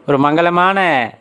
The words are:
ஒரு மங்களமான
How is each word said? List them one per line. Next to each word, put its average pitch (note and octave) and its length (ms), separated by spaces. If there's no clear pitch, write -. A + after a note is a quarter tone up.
ஒரு C#3+ 120
மங்களமான E3+ 920